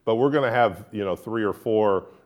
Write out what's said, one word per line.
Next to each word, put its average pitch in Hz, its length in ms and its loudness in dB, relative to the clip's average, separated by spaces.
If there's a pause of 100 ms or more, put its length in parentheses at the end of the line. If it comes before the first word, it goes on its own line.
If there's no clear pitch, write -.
But 113 120 0
we're 135 160 2
gonna 139 180 0
have, 110 420 0
you 104 140 -6
know, 92 100 -2
three 113 280 -6
or 98 100 0
four 107 540 0 (180)